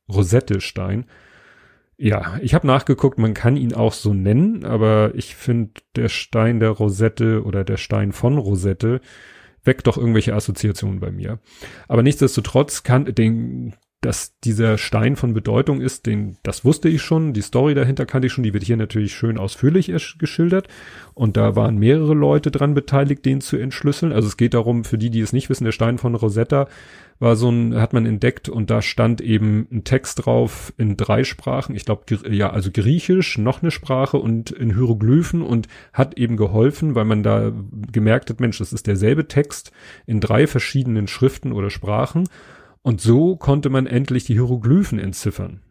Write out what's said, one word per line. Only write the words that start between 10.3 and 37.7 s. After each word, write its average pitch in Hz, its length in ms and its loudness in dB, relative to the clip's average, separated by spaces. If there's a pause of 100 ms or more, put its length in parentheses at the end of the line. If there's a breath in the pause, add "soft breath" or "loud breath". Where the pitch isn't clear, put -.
Assoziationen 98 680 -4
bei 95 100 -6
mir. 95 280 -8 (500 loud breath)
Aber 117 120 4
nichtsdestotrotz 135 840 0
kann, 127 200 2 (100)
den, 117 600 0 (260)
dass - 400 -6
dieser 110 380 2
Stein 113 400 0
von 117 160 0
Bedeutung 127 480 0
ist, - 240 -6
den, 104 360 -4
das - 220 -6
wusste 151 240 2
ich 160 140 2
schon, 160 320 0
die 104 80 -2
Story 139 340 2
dahinter 135 300 0
kannte 127 220 0
ich 127 40 -4
schon, 123 140 -2
die 101 80 0
wird 101 100 -2
hier 117 140 0
natürlich 107 360 -2
schön 113 240 -2
ausführlich 147 520 2
ersch-, - 300 -6
geschildert 175 500 0 (460 loud breath)
und 110 200 0
da 107 220 2
waren 110 220 2
mehrere 151 340 4
Leute 147 360 2
dran 143 260 0
beteiligt, 139 500 0
den 135 160 0
zu - 160 -4
entschlüsseln. 143 560 -2
Also 107 160 2
es - 80 -8
geht 117 160 2
darum, 117 320 0
für 123 120 -2
die, 117 120 -2
die 113 100 -2
es 107 140 -2
nicht 131 160 -2
wissen, 131 160 -2
der 113 80 0
Stein 120 240 0
von 117 180 -2
Rosetta 117 540 0 (500 loud breath)
war 117 160 4
so 120 140 2
ein, 117 320 2
hat - 120 0
man 117 120 2
entdeckt 113 420 -2
und 107 220 -4
da 117 140 0
stand 117 380 0
eben 107 500 0
ein 113 120 -6
Text - 400 -2
drauf 120 540 0
in 104 200 0
drei 110 260 0
Sprachen, - 520 -6
ich - 80 -8
glaub, - 220 -4
Gr-, 107 260 -4
ja, 101 200 0
also 95 200 -4
Griechisch, 170 680 0
noch 117 240 -2
eine 165 80 0
Sprache 135 460 -2
und 113 340 -2
in 113 240 -2
Hieroglyphen 123 680 2
und 117 260 -2 (260 loud breath)
hat - 260 0
eben 117 180 0
geholfen, 117 560 2
weil 110 120 0
man 107 180 2
da 107 280 2 (400)